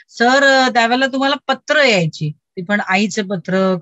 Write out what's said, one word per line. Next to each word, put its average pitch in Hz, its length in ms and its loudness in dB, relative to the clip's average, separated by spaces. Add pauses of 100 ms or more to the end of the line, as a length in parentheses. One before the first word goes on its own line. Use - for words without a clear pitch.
Sir, 262 340 2
अ, 262 260 4
त्यावेळेला 240 380 0
तुम्हाला 269 280 -2 (120)
पत्र 285 360 0
यायची, 170 480 0
ती - 320 -16
पण 208 160 -2
आईचं 196 480 -2
पत्र, 190 540 -2